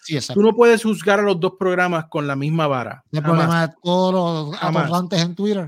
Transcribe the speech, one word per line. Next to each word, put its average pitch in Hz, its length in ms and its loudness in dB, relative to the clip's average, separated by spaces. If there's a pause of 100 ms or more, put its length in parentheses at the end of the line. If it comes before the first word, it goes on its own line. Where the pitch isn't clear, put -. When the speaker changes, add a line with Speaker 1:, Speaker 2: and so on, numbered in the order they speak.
Speaker 1:
Sí, 160 140 -6
exacto. 143 240 -2
Speaker 2:
tú 208 40 4
no 220 80 4
puedes 233 300 4
juzgar 202 380 0
a - 20 0
los 196 160 0
dos 180 180 -2
programas 180 500 -2
con 151 200 -6
la 143 80 -4
misma 151 320 -2
vara. 123 460 -4
Speaker 1:
El 156 80 -2
Speaker 2:
Jamás. 165 160 2
Speaker 1:
problema 165 320 2
de - 120 -14
todos 185 320 0
los 165 460 -2
Speaker 2:
Jamás. 160 280 0
Speaker 1:
atorrantes 175 360 -2
en 175 140 -4
Twitter, 196 320 -2